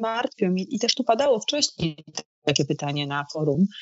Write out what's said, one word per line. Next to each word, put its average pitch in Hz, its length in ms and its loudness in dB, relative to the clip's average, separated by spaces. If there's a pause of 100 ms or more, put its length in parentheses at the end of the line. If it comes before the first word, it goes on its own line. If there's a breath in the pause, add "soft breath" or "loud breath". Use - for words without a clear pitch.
martwią 226 540 0
i, 185 200 -2
i 208 40 -2
też - 160 0
tu 254 100 -4
padało 233 360 4
wcześniej 175 640 -2 (400)
takie 147 200 2
pytanie 147 420 -2
na 143 260 -2
forum, 156 340 4 (160 loud breath)